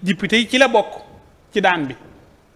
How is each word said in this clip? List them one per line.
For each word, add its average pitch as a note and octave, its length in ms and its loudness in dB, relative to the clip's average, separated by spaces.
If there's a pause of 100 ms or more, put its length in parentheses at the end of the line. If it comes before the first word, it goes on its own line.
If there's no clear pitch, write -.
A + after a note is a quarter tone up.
député G3 380 -2
yi A3 100 -2
ci B3+ 100 0
la C4 100 6
bokk A3+ 340 -2 (500)
ci G#3 80 -2
daan F3+ 260 0
bi? C3 80 -12 (600)